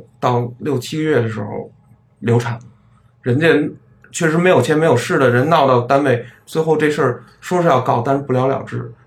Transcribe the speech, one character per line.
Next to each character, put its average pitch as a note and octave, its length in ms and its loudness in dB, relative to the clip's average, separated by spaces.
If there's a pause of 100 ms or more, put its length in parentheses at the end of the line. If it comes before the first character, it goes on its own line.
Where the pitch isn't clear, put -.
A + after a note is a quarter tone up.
(180)
到 B2 400 -2
六 C#3 200 -4
七 B2 200 -10
个 D#3 40 -4
月 D3+ 200 0
的 A2+ 60 -4
时 G#2+ 120 -8
候 G#2 300 -10 (480)
流 A#2 180 2
产。 - 220 -2 (640)
人 B2 160 0
家 E3 100 2 (640)
确 E3 180 -2
实 D#3 80 0
没 F3 140 4
有 D3+ 100 4
钱 D3+ 160 0
没 D3+ 80 2
有 D#3+ 120 4
势 E3+ 220 -2
的 C3 120 4
人 B2+ 180 2
闹 D#3 200 4
到 A#2+ 140 2
单 C#3 200 2
位， B2 240 0 (180)
最 - 160 -4
后 D#3+ 160 0
这 D3+ 140 2
事 D3+ 100 -2
儿 B2+ 220 -2 (180)
说 F3+ 220 -2
是 E3+ 60 2
要 C3 120 4
告， B2 240 -2
但 C#3 120 0
是 C#3 60 -4
不 C#3 100 -6
了 B2+ 160 0
了 C3+ 160 -4
之。 A#2+ 280 -12 (140)